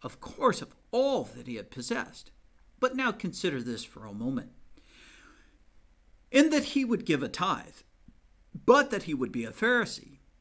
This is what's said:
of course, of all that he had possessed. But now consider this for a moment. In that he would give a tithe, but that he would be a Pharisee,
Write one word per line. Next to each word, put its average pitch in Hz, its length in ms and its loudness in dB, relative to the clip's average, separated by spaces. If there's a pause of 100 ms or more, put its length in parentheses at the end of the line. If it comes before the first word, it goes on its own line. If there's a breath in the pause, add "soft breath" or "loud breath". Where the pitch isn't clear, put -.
of - 180 -12
course, - 400 0
of - 140 -16 (160)
all 262 320 0
that 123 240 -12
he 123 80 -10
had 104 160 -12
possessed. - 640 -8 (480)
But 254 160 0
now 254 160 2
consider 160 500 -4
this 117 220 -6
for - 200 -18
a 104 80 -12
moment. 117 380 -4 (1800 loud breath)
In 302 180 8
that 294 140 2
he 269 200 0
would 233 220 0
give 143 160 2
a 120 60 -4
tithe, - 540 -6 (840)
but 285 240 8
that 202 140 -2
he 160 100 -4
would 127 160 -2
be 117 140 -4
a 110 80 -10
Pharisee, - 640 0 (220)